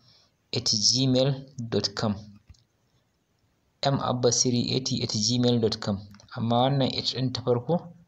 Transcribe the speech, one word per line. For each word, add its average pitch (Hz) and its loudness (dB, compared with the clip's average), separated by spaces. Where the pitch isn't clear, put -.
at 131 -4
gmail 131 2
dot 113 -2
com. 107 -2
M 139 2
Abba 123 2
three 120 2
eighty 127 -2
at 117 -2
gmail 120 2
dot 110 0
com. 101 -2
Amma 117 0
wannan 135 2
at - -4
ɗin 127 -2
ta 117 -8
farko 123 0